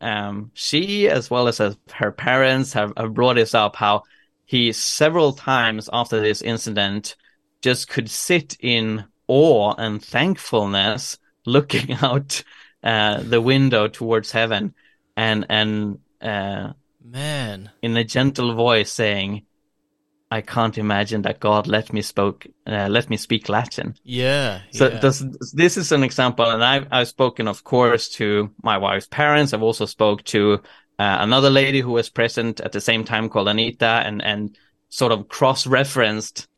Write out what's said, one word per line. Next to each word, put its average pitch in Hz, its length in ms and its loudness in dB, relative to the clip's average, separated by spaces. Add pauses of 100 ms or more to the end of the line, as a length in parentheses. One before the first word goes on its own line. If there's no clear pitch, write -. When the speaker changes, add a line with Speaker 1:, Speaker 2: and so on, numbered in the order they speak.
Speaker 1:
um, 104 540 -6
she, 202 520 0
as 131 220 0
well 123 180 0
as 113 120 -2
her, 104 160 0 (180)
her 104 180 -2
parents, 131 640 0
have, 104 240 -2
have 113 160 -6
brought 123 220 4
this 113 180 2
up, 107 220 2
how 104 280 2 (420)
he 120 260 0
several 151 600 2
times 117 600 -2
after 117 260 -2
this 107 220 0
incident 104 760 -4 (460)
just 123 280 0
could 113 200 -6
sit - 500 -2
in 110 460 -2 (220)
awe 123 500 4
and 107 260 -4
thankfulness 110 1160 -2 (260)
looking 131 480 0
<laughs> - 80 -4
out, 139 400 -2 (420)
uh, 107 380 0
the 117 180 2
window 127 480 4
towards 113 440 -2
heaven 110 420 -2 (420)
and, 107 320 0
and, 107 520 -2 (220)
uh, 101 520 -6 (300)
Speaker 2:
Man. 123 640 -8 (140)
Speaker 1:
in 117 120 -2
a 117 80 2
gentle 127 520 0
voice 113 360 2
saying, 104 540 -2 (840)
"I 110 120 -4
can't 113 360 -2
imagine 104 440 -2
that 101 180 -4
God 104 280 2
let 107 260 -2
me 104 80 -2
spoke, - 440 -2 (200)
uh, 104 240 -4
let 117 200 0
me 110 60 -2
speak - 320 -4
Latin." 113 560 -4
Speaker 2:
Yeah, 127 560 -2 (120)
Speaker 1:
So 131 180 4
Speaker 2:
yeah. 117 100 -6
Speaker 1:
this, 135 240 2 (300)
this 170 240 2
is 170 160 -2
an 143 100 4
example, 123 480 0
and 113 100 0
I've, 135 300 2
I've 123 160 0
spoken, 123 400 -2
of 101 160 -6
course, 120 540 2
to 104 320 0 (120)
my 104 160 0
wife's 98 300 -2
parents. 147 460 2
I've 110 100 -2
also 110 220 0
spoke 104 400 0
to, 104 300 4 (440)
uh, 101 220 2
another 131 280 4
lady 135 300 4
who 123 120 -4
was 117 180 0
present 117 500 -2
at - 140 -8
the 104 80 -4
same 113 240 0
time 110 240 -2
called 101 180 0
Anita, 113 580 2
and, 104 160 -6
and 104 360 -4 (320)
sort 120 240 0
of 101 160 -4
cross-referenced 131 1160 0 (100)